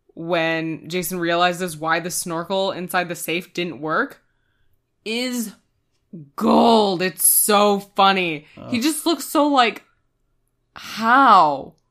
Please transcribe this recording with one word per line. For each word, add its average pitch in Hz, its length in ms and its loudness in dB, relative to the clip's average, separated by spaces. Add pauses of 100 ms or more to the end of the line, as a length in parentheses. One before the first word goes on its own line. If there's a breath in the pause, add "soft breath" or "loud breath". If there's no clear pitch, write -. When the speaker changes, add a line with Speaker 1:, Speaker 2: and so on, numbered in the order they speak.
(160)
Speaker 1:
when 165 720 -4
Jason 180 320 -6
realizes 170 560 -2
why 160 240 -2
the 170 120 -8
snorkel 180 600 -4
inside 175 380 -4
the 170 60 -8
safe 170 380 -8
didn't 160 280 -6
work 175 400 -4 (840)
is 240 500 -6 (800)
gold. 220 680 2
It's - 260 -2
so 202 520 2
funny. 190 680 0 (120 soft breath)
Speaker 2:
Ugh. - 140 -12
Speaker 1:
He 233 80 -2
just 294 260 -2
looks 330 200 -2
so 294 220 2
like, 254 360 2 (920)
"How? 208 960 4 (180)